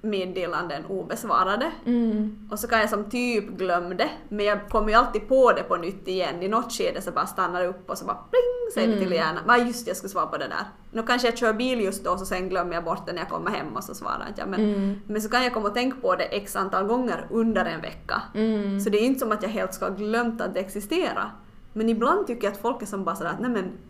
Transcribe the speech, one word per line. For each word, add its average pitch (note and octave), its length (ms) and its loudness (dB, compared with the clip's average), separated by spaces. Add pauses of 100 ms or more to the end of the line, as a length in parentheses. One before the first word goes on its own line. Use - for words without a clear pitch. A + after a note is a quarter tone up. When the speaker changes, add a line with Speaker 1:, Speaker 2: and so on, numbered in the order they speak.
Speaker 1:
meddelanden F3 840 -2
obesvarade. G3 840 0 (160)
Speaker 2:
Mm. A3 640 0
Speaker 1:
Och G#3 80 -4
så A3+ 100 -6
kan A3+ 120 4
jag G#3 100 4
som G#3 140 0
typ A#3+ 440 0
glömma F3+ 460 0
det, A#3 140 2 (200)
men G#3 180 0
jag G3+ 220 0
kommer G#3+ 200 2
ju G#3+ 60 4
alltid A#3+ 340 4
på C4 240 8
det - 100 2
på F3+ 140 0
nytt E3+ 320 -6
igen. F3 340 -2
I F#3+ 60 -2
något A#3 240 0
skede F3 300 0
så F3 80 -6
bara E3 160 0
stannar F3+ 360 -2
det F3 60 2
upp F#3 220 -8
och E3+ 80 -4
så - 60 -10
bara - 120 -2 (140)
pling, B4 440 2
säger A3 140 4
det G#3+ 60 4
till G3 120 2
Speaker 2:
Mm. F3+ 120 2
Speaker 1:
hjärnan. E3 280 0
"Va, A#3+ 120 8
just A#3+ 260 0
det, - 60 -6
jag F#3+ 60 -4
ska F#3+ 120 -8
svara F3+ 180 0
på D#3 100 -6
det C#3+ 120 -4
där." - 180 -4 (260)
Nu A3+ 100 -2
kanske B3 260 2
jag A#3 100 0
kör A3+ 140 4
bil B3 280 0
just F#3+ 240 -2
då, F3 140 0
så F#3+ 80 -6
sen F#3 220 -2
glömmer F3 260 -2
jag E3+ 100 -2
bort E3+ 220 -2
det F3 60 -6
när F3 80 -4
jag F#3 80 -6
kommer E3 220 -4
hem D#3 260 -6
och - 80 -6
så - 100 -10
svarar - 340 -4
inte - 120 -8
jag. - 80 -4
Men, G3 120 0
Speaker 2:
Mm. G3+ 460 2
Speaker 1:
men G#3+ 160 -2
så G#3+ 60 -4
kan B3 160 2
jag A#3+ 100 0
komma G#3 140 0
och G#3 60 -2
tänka B3+ 260 0
på F#3 160 2
det F3+ 80 0
x - 320 -4
antal F#3+ 300 0
gånger A#3 440 0
under A3 340 2
en D#3+ 160 -4
vecka. - 420 -4 (120)
Speaker 2:
Mm. G#3 460 0
Speaker 1:
Så G3+ 100 0
det G#3 80 4
är A3+ 80 4
inte C4+ 140 2
som A3 120 0
att G#3+ 100 -2
jag - 80 -2
helt F#3+ 240 -4
ska - 100 -6
ha F#3+ 100 -2
glömt A3+ 460 0
att F3+ 140 -2
det F3+ 60 0
existerar. G#3+ 720 -2 (400)
Men A3 160 0
ibland B3+ 380 2
tycker A#3 200 -4
jag G3+ 60 0
att - 80 -10
folk A#3+ 220 0
är G3+ 40 -8
som G3 180 -4
bara E3+ 120 -2
sådär F3 140 -4
att E3+ 100 -6
"nej B3 100 0
men F#3+ 220 -2 (180)